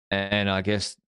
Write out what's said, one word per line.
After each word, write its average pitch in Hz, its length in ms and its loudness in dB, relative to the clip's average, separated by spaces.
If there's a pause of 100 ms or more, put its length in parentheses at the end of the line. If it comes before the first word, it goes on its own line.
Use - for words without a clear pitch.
And 98 400 0
I 95 120 2
guess, 101 360 -2 (220)